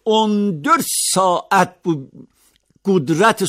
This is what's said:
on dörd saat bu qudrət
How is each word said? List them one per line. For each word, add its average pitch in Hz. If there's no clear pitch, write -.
on 208
dörd 262
saat -
bu 170
qudrət 190